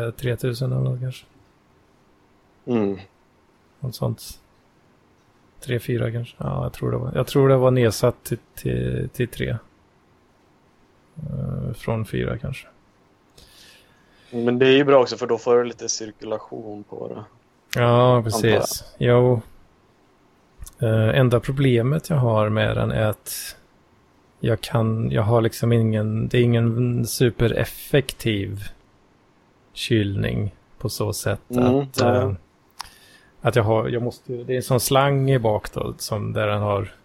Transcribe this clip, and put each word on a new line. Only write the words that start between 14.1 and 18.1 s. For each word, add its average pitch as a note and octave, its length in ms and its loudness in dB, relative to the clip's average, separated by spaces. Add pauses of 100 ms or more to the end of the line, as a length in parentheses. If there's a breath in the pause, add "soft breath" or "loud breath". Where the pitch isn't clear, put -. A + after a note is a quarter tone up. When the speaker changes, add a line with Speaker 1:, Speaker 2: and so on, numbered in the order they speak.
Speaker 2:
Men A#2+ 280 0
det C3 80 6
är C3 100 8
ju C#3+ 80 6
bra C#3 180 8
också, A#2+ 140 -2
för B2 100 -4
då A#2 120 0
får A#2+ 180 4
du A#2+ 80 4
lite A#2 240 -10
cirkulation G#2+ 960 -10
på - 240 -12
det. - 160 -12 (560)
Speaker 1:
Ja, B2 360 4